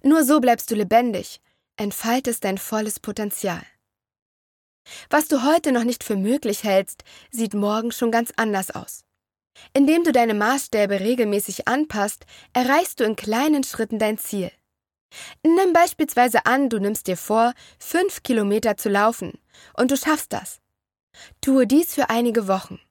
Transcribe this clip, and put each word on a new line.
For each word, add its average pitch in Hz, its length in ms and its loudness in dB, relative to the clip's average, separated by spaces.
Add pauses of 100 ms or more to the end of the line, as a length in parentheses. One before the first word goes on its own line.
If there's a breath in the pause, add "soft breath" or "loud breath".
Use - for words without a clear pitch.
Nur 302 220 4
so 285 160 4
bleibst 240 320 2
du - 20 0
lebendig, 214 640 0 (360)
entfaltest 233 680 -4
dein 190 120 -2
volles 214 440 -6
Potenzial. 196 680 -6 (1400 loud breath)
Was 302 160 2
du 269 160 0
heute 302 300 2
noch 240 100 2
nicht 233 220 -4
für 214 100 -4
möglich 208 480 -2
hältst, 196 400 0 (300 loud breath)
sieht 226 200 -4
morgen 208 380 -2
schon 226 220 -2
ganz 233 240 0
anders 202 340 -2
aus. - 340 -14 (680 soft breath)
Indem 311 320 4
du 311 80 2
deine 233 220 4
Maßstäbe 208 680 0
regelmäßig 208 680 -2
anpasst, 220 600 -2 (260 loud breath)
erreichst 269 480 0
du 233 40 2
in 214 120 0
kleinen 269 480 0
Schritten 220 340 -6
dein 214 200 0
Ziel. - 340 -6 (880 loud breath)
Nimm 349 300 4
beispielsweise 302 720 2
an, 262 220 2
du 220 100 -2
nimmst 202 300 -4
dir 180 80 -2
vor, 226 380 0 (260 soft breath)
fünf 370 420 -2
Kilometer 214 540 0
zu - 120 -4
laufen, 202 440 0 (400 soft breath)
und 254 180 0
du 277 60 2
schaffst 302 360 -2
das. - 280 -10 (800 loud breath)
Tue 262 260 4
dies 294 260 4
für - 160 0
einige 226 380 0
Wochen. 190 320 -4 (120)